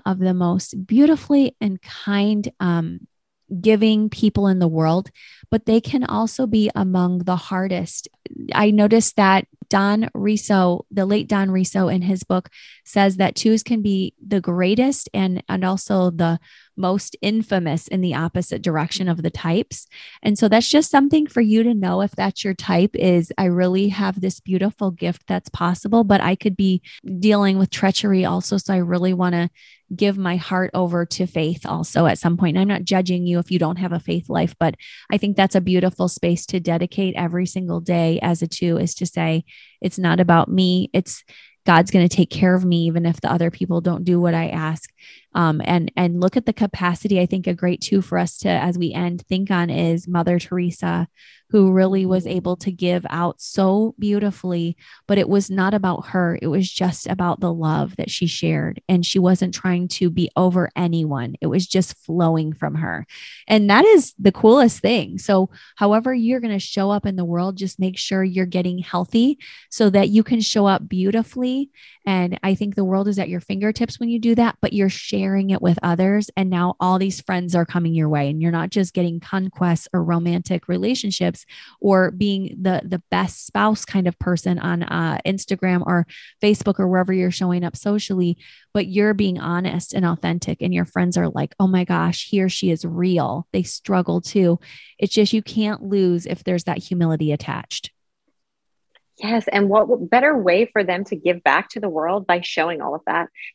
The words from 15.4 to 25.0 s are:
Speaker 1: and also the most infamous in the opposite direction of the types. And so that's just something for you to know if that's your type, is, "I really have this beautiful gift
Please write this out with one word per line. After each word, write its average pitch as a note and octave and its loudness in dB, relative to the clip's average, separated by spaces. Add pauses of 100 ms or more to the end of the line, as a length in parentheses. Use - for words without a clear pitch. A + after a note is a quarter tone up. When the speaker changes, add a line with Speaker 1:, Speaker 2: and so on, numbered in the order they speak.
Speaker 1:
and F#3 -2
also F#3 0
the E3 0 (360)
most F#3+ -2
infamous F#3+ -2
in F#3 -2
the F3 0
opposite E3 -4
direction E3 -2
of E3+ -2
the E3 -2
types. - -4 (360)
And G#3 0
so A3 4
that's A3 4
just D4+ 4
something D4 4
for - 0
you A3 4
to A#3+ 2
know F#3 0
if G3+ -2
that's G3 -4
your F#3+ -2
type, F3+ 2
is, F3+ 2
"I F#3+ 0
really F3+ 2
have F#3+ -2
this F#3 -4
beautiful F#3+ -2
gift E3+ -6